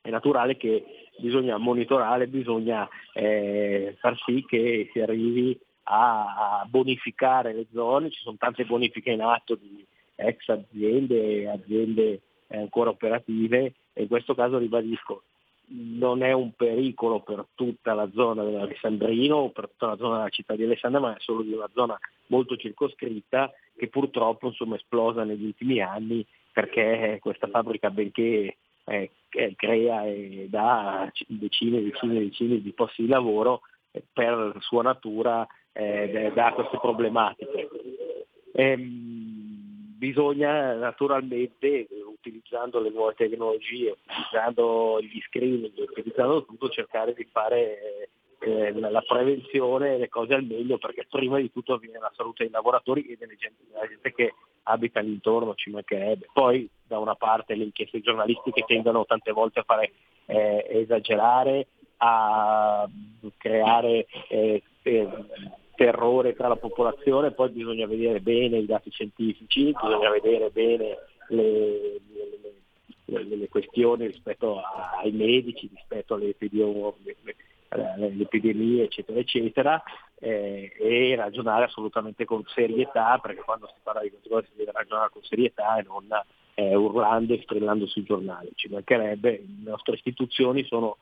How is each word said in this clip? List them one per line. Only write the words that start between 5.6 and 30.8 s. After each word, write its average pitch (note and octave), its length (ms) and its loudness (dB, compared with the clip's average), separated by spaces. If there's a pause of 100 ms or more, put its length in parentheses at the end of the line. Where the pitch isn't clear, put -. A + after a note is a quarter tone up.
a, G#2+ 760 2
a G#2 60 -8
bonificare B2+ 840 0
le A2+ 200 -6
zone. B2+ 380 0
Ci - 120 -16
sono A2 160 -10
tante A#2+ 260 -2
bonifiche A#2 480 -2
in A2+ 80 0
atto A#2 340 2
di G2+ 320 -16 (300)
ex A#2 320 -4
aziende, G#2+ 1000 0
aziende, G#2+ 720 0 (280)
eh, G#2+ 100 -8
ancora A2+ 320 0
operative, A2+ 840 0 (180)
e - 100 -6
in G2+ 60 -4
questo A#2+ 260 0
caso B2 240 0
ribadisco, A2+ 640 -4 (480)
non B2+ 520 -2
è B2+ 100 4
un B2+ 240 0
pericolo A#2 640 0
per G2+ 240 -8 (100)
tutta A#2+ 380 -4
la G#2+ 220 0
zona A2+ 280 0
dell'Alessandrino G#2+ 960 0
o C#3 140 0
per G2+ 180 -12
tutta - 200 -6
la G#2+ 100 -4
zona A#2 180 -2
della A2 140 -2
città - 260 -6
di A2 80 0
Alessandria, B2 380 0
ma A#2 120 -2
è G2+ 60 -16
solo A2+ 220 -2
di A2 100 -4
una G#2+ 220 -6
zona A#2 240 0 (300)
molto B2+ 280 2
circoscritta B2+ 960 -4 (240)
che A#2+ 120 -6
purtroppo, A#2+ 580 0
insomma, A2+ 300 -4
è - 20 -8
esplosa A2+ 460 0
negli G#2+ 200 -4
ultimi A#2 380 -2
anni, A2 420 -4 (260)
perché A2 680 2
questa - 280 -4
fabbrica, A2 420 0
benché, G#2 680 0 (300)
eh, G2 240 -4 (180)
eh, G#2 280 -2
crea A2+ 500 2
e G2 420 -8
dà G#2 640 0